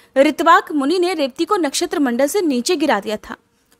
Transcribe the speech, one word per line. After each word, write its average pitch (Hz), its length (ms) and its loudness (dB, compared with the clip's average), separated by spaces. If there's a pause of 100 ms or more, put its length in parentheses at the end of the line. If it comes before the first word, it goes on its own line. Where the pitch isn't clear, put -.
(180)
ऋतवाक 330 540 4
मुनि 302 280 0
ने 359 140 0
रेवती 311 320 -4
को 415 100 0
नक्षत्र 339 440 -2
मंडल 262 280 0
से 403 140 -2
नीचे 285 340 0
गिरा 277 240 0
दिया 214 180 -6
था, - 180 -18 (440)